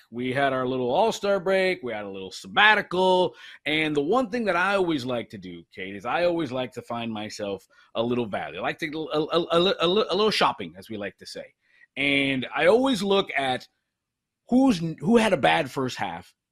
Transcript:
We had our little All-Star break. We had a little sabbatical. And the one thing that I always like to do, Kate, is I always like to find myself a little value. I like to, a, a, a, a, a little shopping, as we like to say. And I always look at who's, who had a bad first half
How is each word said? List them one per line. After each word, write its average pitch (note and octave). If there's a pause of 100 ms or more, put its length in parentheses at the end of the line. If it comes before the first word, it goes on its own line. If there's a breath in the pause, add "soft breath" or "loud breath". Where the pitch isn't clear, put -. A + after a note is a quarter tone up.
(100)
We B2
had C3+
our B2+
little B2+
All-Star G3
break. F#3
We B2
had G#2
a G2+
little F#2+
sabbatical. F#3 (300 loud breath)
And D#3
the D3
one G#3+
thing A3+
that F#3
I F#3+
always E3+
like A#2+
to A2
do, F2 (100)
Kate, G2
is G2
I D3
always E3+
like B2+
to A#2
find A#2
myself G#2+ (280 soft breath)
a A2+
little A#2+
value. F2+
I -
like D3
to, D#3
a, D3+
a, D#3+ (100)
a, F3
a, E3+
a F#3
little G#3
shopping, A2
as G2
we A2
like G2+
to F#2+
say. - (440 soft breath)
And C3+
I D3+
always A#3
look G3
at C3+ (800)
who's, B3 (200)
who G#3
had A3
a E3+
bad D#3
first B2+
half F2+ (180)